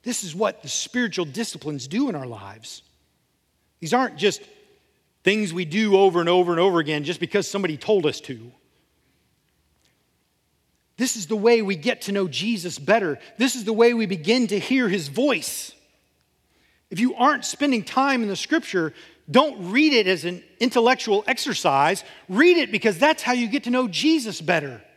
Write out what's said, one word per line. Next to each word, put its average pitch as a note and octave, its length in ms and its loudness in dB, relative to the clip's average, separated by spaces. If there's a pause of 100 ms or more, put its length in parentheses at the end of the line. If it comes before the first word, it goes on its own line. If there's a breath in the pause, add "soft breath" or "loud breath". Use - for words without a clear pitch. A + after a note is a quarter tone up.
This A#3 200 -6
is D#3 100 -12
what - 280 -2
the C#3+ 80 -14
spiritual G3+ 560 -4
disciplines D3 600 -10
do A#3+ 220 -2
in G3 60 -6
our C3+ 120 -8
lives. G#2+ 540 -16 (960)
These D#3+ 140 -6
aren't B3 240 0
just F#3+ 240 0 (840)
things G3+ 300 0
we F3 140 -4
do G3 320 2
over F#3 220 6
and E3+ 100 2
over F3+ 200 4
and E3+ 80 0
over F3 200 4
again D3+ 260 -2
just E3 160 -6
because F#3+ 260 -2
somebody F3+ 300 -4
told F#3+ 300 2
us - 160 0
to. A#2+ 280 -14 (2500)
This B3+ 200 -2
is F#3+ 100 -10
the A3 100 -4
way A3+ 240 4
we G3 160 -2
get D#3 260 -4
to G3+ 100 -6
know G3 140 0
Jesus F3 520 -6
better. E3+ 420 0 (160 loud breath)
This - 180 0
is A#3 100 -10
the A3 100 -2
way A#3 180 6
we A3+ 140 0
begin G3 400 0
to G3 120 -2
hear B3+ 300 0
his F3 200 -2
voice. A3 640 -2 (1160)
If F3 120 -8
you B3+ 160 2
aren't C4 280 2
spending C4 400 -2
time C4 380 0
in G#3 60 -2
the F#3+ 80 -4
scripture, F3+ 580 -2 (360 loud breath)
don't G#3+ 400 2
read C#4+ 240 4
it G#3 140 4
as E3 160 0
an F3 180 -8 (160)
intellectual A3+ 680 2
exercise. E3 800 0 (240 loud breath)
Read E4 300 4
it C#4 140 0
because G#3 260 0
that's D4+ 240 4
how B3 100 -2
you B3 140 0
get A#3 180 -4
to A#3+ 60 -6
know B3+ 180 0
Jesus A3 540 0
better. D3 420 -4 (120)